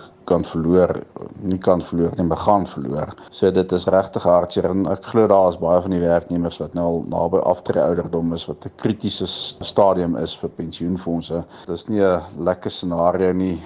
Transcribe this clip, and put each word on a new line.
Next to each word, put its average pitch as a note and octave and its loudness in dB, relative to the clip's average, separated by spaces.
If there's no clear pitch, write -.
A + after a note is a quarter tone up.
kan E2+ 0
verloor, E2+ 2
nie F#2 -2
kan F2+ 2
verloor E2+ 0
nie, F#2 0
maar D#2+ 0
gaan G2+ 2
verloor. C#2+ -6
So F#2+ 2
dit F#2 2
is F2+ 0
regtig F#2+ 2
hartseer F2 2
en F#2+ 0
ek F#2+ -4
glo A2 2
daar G2 6
is E2+ -2
baie F2 2
van F#2+ -6
die F2 0
werknemers E2+ 0
wat D#2 -8
nou F2 -2
al E2 0
naby E2+ 0
aftreeouderdom E2+ 0
is, E2 -8
wat - -12
'n G2 -10
kritiese G2+ -4
s-, - -8
stadium F#2 2
is - -4
vir - -8
pensioenfondse. E2+ -6
Dit F2 -6
is - -12
nie G#2+ 0
'n F2+ 2
lekker F2+ -2
scenario F2+ 0
nie. F#2 -2